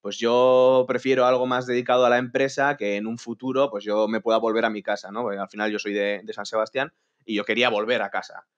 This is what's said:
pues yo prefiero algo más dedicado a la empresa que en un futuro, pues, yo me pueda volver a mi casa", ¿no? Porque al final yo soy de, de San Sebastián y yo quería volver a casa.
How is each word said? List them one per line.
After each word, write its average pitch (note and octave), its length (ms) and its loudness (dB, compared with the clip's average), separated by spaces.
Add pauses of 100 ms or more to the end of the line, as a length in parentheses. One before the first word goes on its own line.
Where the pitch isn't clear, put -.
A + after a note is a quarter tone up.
pues G2+ 160 -8
yo B2+ 680 4
prefiero B2+ 380 2
algo B2+ 220 2
más B2+ 180 -2
dedicado B2 400 2
a A#2+ 40 4
la A#2+ 80 4
empresa C3+ 580 0
que G2+ 220 -4
en G#2+ 100 -4
un A#2 100 -6
futuro, C3 540 -2
pues, G2+ 120 -8
yo G#2 240 0
me A2 120 -2
pueda A2+ 180 0
volver A2+ 280 0
a A2+ 40 2
mi G#2+ 140 -6
casa", G2+ 280 -6
¿no? A2+ 100 -6
Porque G2+ 180 -6
al G2 100 -6
final G#2+ 220 -4
yo G#2 80 -4
soy G#2 140 -6
de, G2+ 300 -2
de G#2+ 100 -12
San G#2 120 -10
Sebastián A2+ 460 -4 (340)
y G#2+ 100 -4
yo G2+ 100 -2
quería A#2+ 240 0
volver A2 320 0
a G2 80 -4
casa. G2 360 -10 (120)